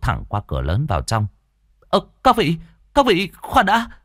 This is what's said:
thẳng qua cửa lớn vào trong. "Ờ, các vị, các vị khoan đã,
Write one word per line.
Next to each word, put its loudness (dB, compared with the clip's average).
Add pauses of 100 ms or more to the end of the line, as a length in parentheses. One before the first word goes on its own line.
thẳng -4
qua -4
cửa -4
lớn -2
vào -2
trong. -2 (520)
"Ờ, -2 (240)
các 4
vị, 0 (360)
các 4
vị 2 (100)
khoan 2
đã, 0 (160)